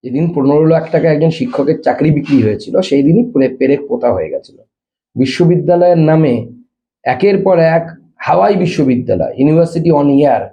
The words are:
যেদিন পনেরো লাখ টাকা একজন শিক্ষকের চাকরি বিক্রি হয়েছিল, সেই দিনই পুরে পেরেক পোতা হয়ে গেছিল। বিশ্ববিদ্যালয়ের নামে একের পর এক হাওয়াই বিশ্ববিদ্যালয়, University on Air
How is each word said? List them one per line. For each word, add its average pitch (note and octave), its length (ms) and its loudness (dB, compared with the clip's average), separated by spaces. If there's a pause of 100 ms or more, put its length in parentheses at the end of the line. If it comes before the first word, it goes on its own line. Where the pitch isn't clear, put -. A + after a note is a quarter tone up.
যেদিন D3 300 -4
পনেরো D3 320 2
লাখ E3 260 2
টাকা D#3+ 200 0
একজন D#3 180 2
শিক্ষকের C#3 520 -2
চাকরি D3 300 0
বিক্রি C#3+ 300 0
হয়েছিল, G#2+ 400 -2
সেই C#3+ 220 0
দিনই G3+ 280 2
পুরে C3 180 0
পেরেক C#3 380 -2
পোতা A#2+ 260 -2
হয়ে E2 160 -6
গেছিল। - 280 -12 (580)
বিশ্ববিদ্যালয়ের E3+ 800 2
নামে D#3 500 2 (560)
একের F#3+ 400 0
পর F#3 160 2
এক E3 280 0 (300)
হাওয়াই G3 380 0
বিশ্ববিদ্যালয়, B2 840 -2
University E3 540 2
on C#3+ 160 2
Air C#3 340 2 (120)